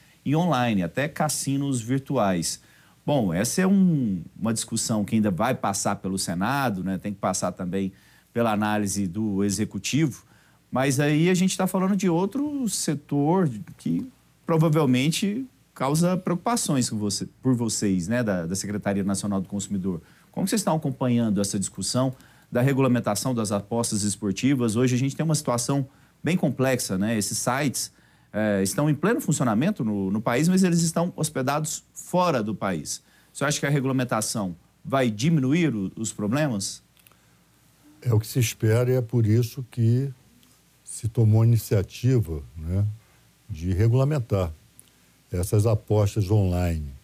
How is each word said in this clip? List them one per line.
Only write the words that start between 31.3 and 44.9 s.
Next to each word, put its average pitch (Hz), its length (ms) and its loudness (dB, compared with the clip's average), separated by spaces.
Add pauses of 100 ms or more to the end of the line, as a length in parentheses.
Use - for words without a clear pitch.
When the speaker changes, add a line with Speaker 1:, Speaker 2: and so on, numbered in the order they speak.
Speaker 1:
fora 175 500 0
do 107 120 -4
país. 87 460 -4 (320)
Você - 100 -6
acha 147 160 0
que 156 60 -2
a 139 40 0
regulamentação 123 840 -2 (300)
vai 131 260 0
diminuir 143 640 2
o, 95 220 -4
os 110 160 -6
problemas? 107 680 -2 (1200)
Speaker 2:
É 120 120 0
o 110 60 2
que - 80 -2
se - 120 -4
espera 120 520 2
e 127 40 4
é 127 60 2
por 117 240 0
isso 117 460 0
que 120 380 2 (760)
se - 240 -10
tomou 110 340 4
a 117 40 6
iniciativa, 107 960 2 (160)
né, 90 280 0 (640)
de 87 240 -4
regulamentar 113 800 2 (800)